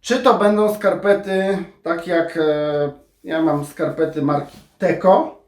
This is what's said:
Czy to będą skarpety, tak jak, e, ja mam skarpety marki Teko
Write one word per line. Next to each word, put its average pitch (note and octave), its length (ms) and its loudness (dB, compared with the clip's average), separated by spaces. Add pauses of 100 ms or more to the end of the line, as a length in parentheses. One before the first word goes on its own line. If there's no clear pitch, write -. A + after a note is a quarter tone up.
Czy C4 180 -2
to A#3+ 180 4
będą G#3 360 2
skarpety, F#3+ 840 0 (260)
tak E3+ 240 -6
jak, E3 300 -2
e, D3+ 540 0 (320)
ja D#3+ 180 -2
mam D3 240 0
skarpety D#3 560 -4
marki C#3+ 360 -2 (200)
Teko F#3 720 2